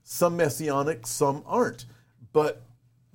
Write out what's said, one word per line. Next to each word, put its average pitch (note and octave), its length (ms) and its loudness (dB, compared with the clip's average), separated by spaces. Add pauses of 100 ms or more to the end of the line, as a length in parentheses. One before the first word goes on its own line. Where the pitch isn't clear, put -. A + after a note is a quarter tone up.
Some F3 360 0
Messianic, C#3+ 680 0
some C#3+ 400 0
aren't. A3 380 -2 (480)
But D3+ 300 2 (520)